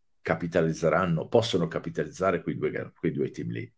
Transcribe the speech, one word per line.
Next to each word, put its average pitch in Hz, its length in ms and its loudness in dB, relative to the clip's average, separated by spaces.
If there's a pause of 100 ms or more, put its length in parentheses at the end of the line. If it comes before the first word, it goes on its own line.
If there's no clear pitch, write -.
(200)
capitalizzeranno, 82 1040 2
possono 98 400 4
capitalizzare 82 760 -2
quei 73 140 -4
due, - 400 -4
quei 85 140 0
due 67 200 -2
team - 180 -8
lì. 57 300 -8